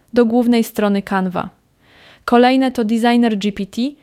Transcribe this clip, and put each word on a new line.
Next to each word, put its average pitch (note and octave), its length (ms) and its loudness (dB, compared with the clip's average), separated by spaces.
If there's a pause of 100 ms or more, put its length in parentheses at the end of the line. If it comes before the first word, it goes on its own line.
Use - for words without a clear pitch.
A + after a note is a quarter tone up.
(140)
do A#3+ 120 4
głównej A#3 380 2
strony G3+ 380 -2
Canva. F#3 480 -4 (760)
Kolejne B3+ 460 2
to B3 120 -4
Designer A#3 540 0
G G3+ 140 -4
P G3+ 140 -8
T, - 160 -10 (220)